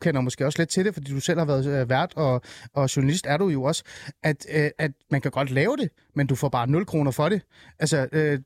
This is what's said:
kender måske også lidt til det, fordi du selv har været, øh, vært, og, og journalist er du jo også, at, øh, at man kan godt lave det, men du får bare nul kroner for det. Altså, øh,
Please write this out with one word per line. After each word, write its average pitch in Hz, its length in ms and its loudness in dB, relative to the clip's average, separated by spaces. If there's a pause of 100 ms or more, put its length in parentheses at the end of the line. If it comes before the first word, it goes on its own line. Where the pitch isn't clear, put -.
kender 147 200 2
måske 127 240 -2
også 147 140 0
lidt 165 100 0
til 185 160 0
det, 208 80 0
fordi 139 180 -10
du 139 80 -4
selv 160 200 0
har 160 60 0
været, 139 360 0
øh, 120 80 -2
vært, 139 260 0
og, 131 260 2 (320)
og 135 220 0
journalist 143 320 2
er 143 100 0
du 196 120 2
jo 135 140 0
også, 156 200 0 (400)
at, 156 300 -2
øh, 151 240 2
at 156 140 -2 (200)
man 139 100 2
kan 139 100 -2
godt 135 200 -2
lave 143 260 2
det, 233 120 -2 (260)
men 143 120 2
du 131 80 2
får 139 140 0
bare 120 180 0
nul 160 180 2
kroner 143 260 0
for 151 180 0
det. 202 120 0 (380)
Altså, 139 320 2
øh, 151 340 0